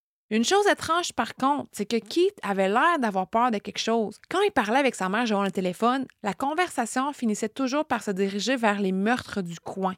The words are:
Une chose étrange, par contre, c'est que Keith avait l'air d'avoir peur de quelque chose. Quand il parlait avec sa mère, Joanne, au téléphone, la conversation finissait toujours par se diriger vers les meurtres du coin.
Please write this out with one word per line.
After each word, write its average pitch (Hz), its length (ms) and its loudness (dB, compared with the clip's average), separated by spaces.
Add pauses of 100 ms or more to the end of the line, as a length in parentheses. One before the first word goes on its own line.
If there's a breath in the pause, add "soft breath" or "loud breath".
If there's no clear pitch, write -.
(320)
Une 220 140 2
chose 403 220 4
étrange, 330 460 0
par 233 200 -4
contre, 277 380 -2
c'est 202 160 -6
que 226 100 0
Keith 339 460 0
avait 196 260 2
l'air 302 300 4
d'avoir 196 280 0
peur 240 220 2
de 220 80 -2
quelque - 220 -8
chose. 226 380 0 (120)
Quand 349 120 0
il 403 100 2
parlait 220 260 2
avec 277 160 4
sa 190 160 -2
mère, 220 160 0
Joanne, 202 220 0
au 185 40 -2
téléphone, 220 540 0 (160)
la 196 140 -4
conversation 285 800 -2
finissait 220 360 -2
toujours 269 360 -2
par 233 180 -2
se 208 80 -4
diriger 196 440 0
vers 214 240 2
les 196 120 0
meurtres 202 500 -2
du 170 180 -8
coin. 190 380 -4